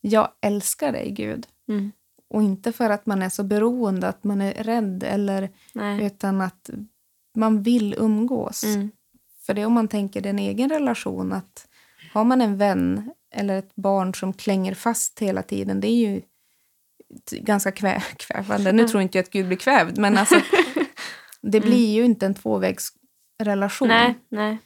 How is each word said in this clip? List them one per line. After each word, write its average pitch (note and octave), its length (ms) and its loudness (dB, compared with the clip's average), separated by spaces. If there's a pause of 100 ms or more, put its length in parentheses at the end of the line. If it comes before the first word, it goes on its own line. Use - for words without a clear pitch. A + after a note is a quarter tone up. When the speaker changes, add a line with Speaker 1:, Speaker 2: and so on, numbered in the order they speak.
Speaker 1:
jag G#3+ 280 2 (120)
älskar - 520 -2
dig, - 180 -4
Gud. G#3+ 360 -6 (220)
Speaker 2:
Mm. G#3 240 -4 (380)
Speaker 1:
Och G#3+ 120 0
inte G3 300 0
för A3+ 180 0
att G#3 160 -2
man G3 160 0
är F#3 60 -2
så G3 160 -4
beroende, G#3 640 0
att - 160 -8
man G3+ 160 0
är G3 120 -2 (120)
rädd, G#3 420 -2
eller, G3 440 -2 (220)
Speaker 2:
Nej. G#3 320 -4
Speaker 1:
utan G3 360 -2
att - 300 -8 (680)
man A3 260 2
vill A3 360 2
umgås. A3 680 0
Speaker 2:
Mm. G#3 260 -2 (560)
Speaker 1:
För G3 80 -2
det, G#3 120 -4
om A#3 60 2
man A3+ 160 2
tänker G3+ 320 -4
den G3+ 180 -4
egen G3+ 320 -2
relation, A#3+ 600 -2
att - 340 -10 (460)
har G#3+ 120 2
man B3+ 160 4
en G3+ 180 2
vän G3 520 0 (240)
eller G3 240 -2
ett G3 160 -12
barn F#3+ 400 0
som F#3+ 180 -6
klänger F#3+ 420 -2
fast - 440 -4
hela F#3+ 240 -2
tiden, G3 380 -4
det G#3 80 -2
är A#3 200 2
ju G3 120 -4 (1080)
t-, - 100 -10
ganska G3+ 300 0
kvä-, F#3+ 300 -2 (100)
<laughs> - 60 -18
kvävande. G3+ 560 0
Nu A3 100 8
Speaker 2:
Ja. A#3 60 4
Speaker 1:
tror G#3+ 140 2
inte F#3 160 0
jag F#3 40 2
att - 80 -6
Gud F#3+ 160 -2
blir F#3 100 0
kvävd, F#3+ 420 2
men G#3 200 4
alltså, A3 160 6 (540)
Speaker 2:
<laughs> - 540 -18
Speaker 1:
det G#3+ 160 2
Speaker 2:
Mm. G#3+ 120 2
Speaker 1:
blir A#3+ 240 4
ju A3+ 100 4
inte A3 220 2
en G3 80 0
tvåvägsrelation. - 1500 -4
Speaker 2:
Nej, A#3 260 6 (140)
nej. G#3+ 380 -4